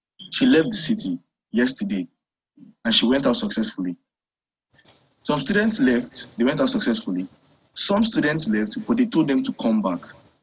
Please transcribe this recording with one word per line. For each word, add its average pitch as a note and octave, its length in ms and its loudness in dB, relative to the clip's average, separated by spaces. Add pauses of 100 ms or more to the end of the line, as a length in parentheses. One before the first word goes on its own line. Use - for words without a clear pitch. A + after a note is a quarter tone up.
(320)
She - 140 2
left D#3 240 4
the - 80 0
city - 420 2 (320)
yesterday, G3 560 -2 (760)
and A#2 80 0
she A2+ 140 4
went C3+ 180 2
out B2 100 2
successfully. G2+ 600 -4 (1300)
Some D3 160 -2
students G#3 400 0
left, B2 480 0 (100)
they A2+ 60 0
went B2 180 2
out B2+ 80 2
successfully. G2 580 -2 (460)
Some G3+ 300 2
students D#3 440 0
left, G#2+ 300 -2 (100)
but A#2 100 0
they A#2+ 100 2
told D#3 200 0
them C3 160 0
to C3+ 100 -6
come A2 280 0
back. F2+ 180 -2 (440)